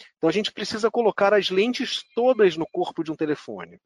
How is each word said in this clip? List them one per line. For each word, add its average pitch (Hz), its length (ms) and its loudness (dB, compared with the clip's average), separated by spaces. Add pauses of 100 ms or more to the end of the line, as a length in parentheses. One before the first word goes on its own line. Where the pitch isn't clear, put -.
(180)
Então 160 120 2
a - 20 2
gente 202 220 -2
precisa 220 360 -4
colocar 208 440 2
as 202 160 2
lentes 226 560 -2 (100)
todas 226 400 4
no 160 100 -4
corpo - 380 -6
de 156 80 -8
um 151 40 -8
telefone. 113 720 -6